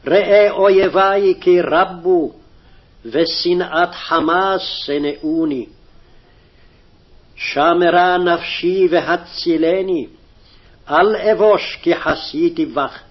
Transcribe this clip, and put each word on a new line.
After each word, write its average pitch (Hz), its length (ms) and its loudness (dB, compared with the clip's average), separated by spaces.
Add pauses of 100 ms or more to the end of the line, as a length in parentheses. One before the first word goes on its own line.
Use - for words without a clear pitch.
ראה 202 440 4
אויביי 190 880 2
כי 175 200 4
רבו, 175 680 0 (760)
ושנאת 170 880 -2
חמאס 180 680 0
שנאוני. 147 1040 -4 (1700)
שמרה 175 840 2
נפשי 180 720 0
והצילני, 170 1160 -2 (840)
אל 185 260 2
אבוש 214 680 2
כי 170 140 0
חסיתי 160 680 -2
בך. 131 340 -6 (120)